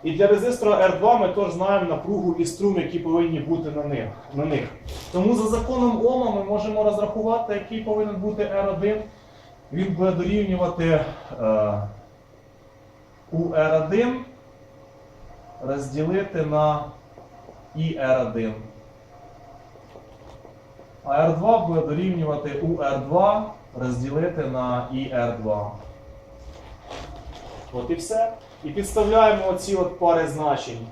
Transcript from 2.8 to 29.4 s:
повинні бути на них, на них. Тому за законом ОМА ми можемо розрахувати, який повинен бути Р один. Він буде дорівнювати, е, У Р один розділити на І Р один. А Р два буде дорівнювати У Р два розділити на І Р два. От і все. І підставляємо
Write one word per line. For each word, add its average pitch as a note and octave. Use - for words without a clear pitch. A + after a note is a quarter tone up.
повинні D#3+
бути D3+
на D3
них, B2+
на C#3+
них. C#3
Тому G#3
за G#3+
законом A#3
ОМА B3
ми G3
можемо G#3
розрахувати, G#3+
який G#3+
повинен G#3+
бути G#3
Р G3
один. G#3
Він F#3+
буде F#3
дорівнювати, F3
е, G#2+
У E3
Р D#3
один A#3
розділити D3+
на D3+
І D#3+
Р B2+
один. A2
А C#3+
Р D#3+
два G#3+
буде E3
дорівнювати D3+
У E3
Р C3+
два G3
розділити C3+
на B2
І C3
Р A#2
два. G#2
От B2
і E3+
все. A3+
І D3+
підставляємо G#3